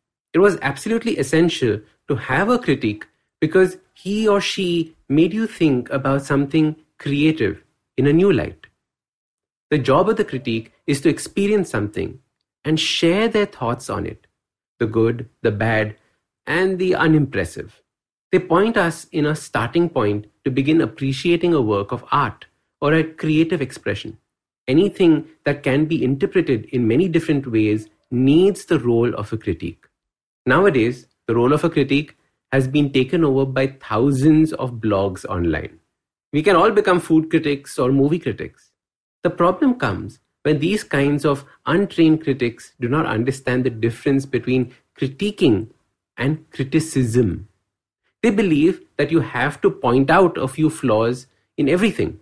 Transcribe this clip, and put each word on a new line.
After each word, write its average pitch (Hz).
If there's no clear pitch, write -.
It 160
was 196
absolutely 226
essential 135
to 143
have 156
a 247
critique 120
because 185
he 208
or 202
she 175
made 165
you 220
think 147
about 139
something 151
creative 143
in 131
a 143
new 185
light. -
The 151
job 143
of 214
the 208
critique 117
is 139
to 170
experience 202
something 104
and 156
share 190
their 208
thoughts -
on 92
it, -
the 113
good, 113
the 113
bad, 107
and 185
the 185
unimpressive. 139
They 180
point 208
us 165
in 147
a 156
starting 160
point 104
to 139
begin 139
appreciating 170
a 143
work 101
of 117
art 135
or 147
a 160
creative 160
expression. -
Anything 165
that 143
can 143
be 151
interpreted 139
in 123
many 143
different 156
ways 110
needs 151
the 160
role 117
of 104
a 110
critique. 82
Nowadays, 131
the 113
role 123
of 147
a 170
critique 147
has 135
been 143
taken 139
over 135
by 135
thousands 139
of 120
blogs 98
online. 85
We 151
can 185
all 196
become 190
food 160
critics 147
or 131
movie 143
critics. -
The 180
problem 240
comes -
when 147
these 180
kinds 143
of 143
untrained 160
critics 127
do 117
not 151
understand 123
the 131
difference 120
between 123
critiquing 135
and 143
criticism. 123
They 233
believe 180
that 143
you 165
have 131
to 202
point 131
out 170
a 135
few 151
flaws 117
in 139
everything, 185